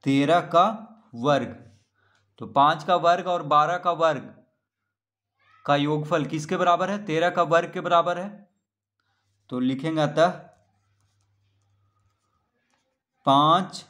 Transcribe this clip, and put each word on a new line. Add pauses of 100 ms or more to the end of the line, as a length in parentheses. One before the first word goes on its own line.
तेरह
का (520)
वर्ग। (920)
तो
पाँच
का
वर्ग
और
बारह
का
वर्ग (1300)
का
योगफल
किसके
बराबर
है?
तेरह
का
वर्ग
के
बराबर
है। (1000)
तो
लिखेंगे
अतः (3000)
पाँच